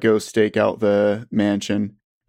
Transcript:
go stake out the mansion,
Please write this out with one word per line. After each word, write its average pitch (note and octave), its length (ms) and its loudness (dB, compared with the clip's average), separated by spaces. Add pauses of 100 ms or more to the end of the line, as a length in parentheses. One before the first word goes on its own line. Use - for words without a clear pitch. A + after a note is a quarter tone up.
go A2 180 2
stake G#2+ 380 -2
out G#2+ 240 0
the G#2 500 0
mansion, G2+ 680 -2 (320)